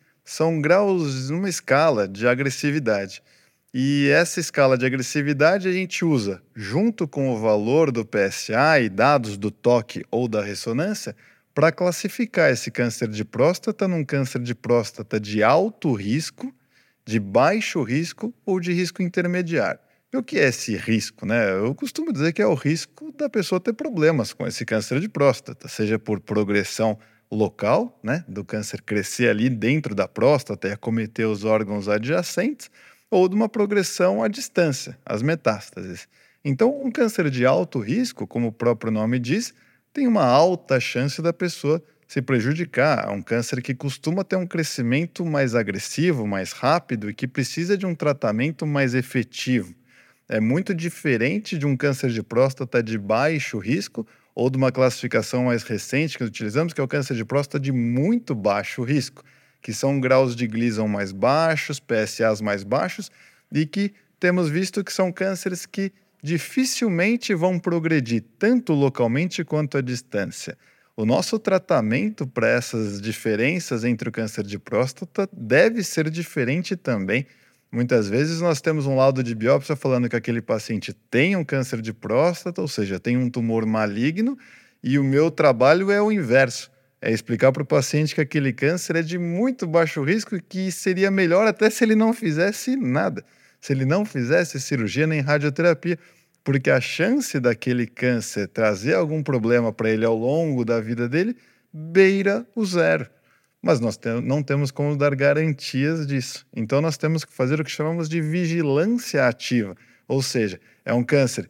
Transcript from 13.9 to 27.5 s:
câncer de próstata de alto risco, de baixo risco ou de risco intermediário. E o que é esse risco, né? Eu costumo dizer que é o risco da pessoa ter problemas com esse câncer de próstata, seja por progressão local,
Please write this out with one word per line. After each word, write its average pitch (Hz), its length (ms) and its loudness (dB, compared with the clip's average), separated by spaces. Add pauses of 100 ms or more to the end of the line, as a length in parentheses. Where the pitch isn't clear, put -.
câncer 135 380 -2
de 120 120 -4
próstata 113 640 -2
de 104 240 -2
alto 156 520 2
risco, 123 600 -4 (480)
de 110 160 -2
baixo 135 640 0
risco 165 500 -6 (120)
ou 190 160 -2
de 175 140 -2
risco 180 280 -2
intermediário. 175 800 -2 (320)
E 262 60 -2
o 254 40 -4
que - 160 -4
é 147 100 4
esse 117 280 -4
risco, - 480 -4
né? 107 280 0
Eu 107 220 0
costumo 311 380 -6
dizer 156 220 -2
que 208 80 -2
é 214 40 2
o 202 60 4
risco 160 640 -4
da 294 140 -4
pessoa 185 280 -2
ter - 140 -4
problemas 165 640 0
com - 120 -6
esse - 200 -6
câncer 110 340 -2
de 208 80 -4
próstata, - 580 0
seja 110 320 -2
por 107 220 -4
progressão 104 800 0 (320)
local, 110 720 0